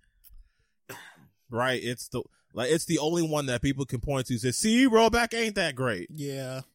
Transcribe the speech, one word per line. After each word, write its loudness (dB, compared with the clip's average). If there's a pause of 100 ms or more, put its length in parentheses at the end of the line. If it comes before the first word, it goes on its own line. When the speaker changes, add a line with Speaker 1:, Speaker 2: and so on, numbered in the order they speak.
(1500)
Speaker 1:
Right. 0
It's -6
the, -4 (320)
like, -2
it's 2
the 0
only 0
one -2
that -2
people 0
can -4
point -2
to -2
and -2
say, 0
"See, 4
rollback 4
ain't -2
that 0
great." -2
Speaker 2:
Yeah. -8 (140)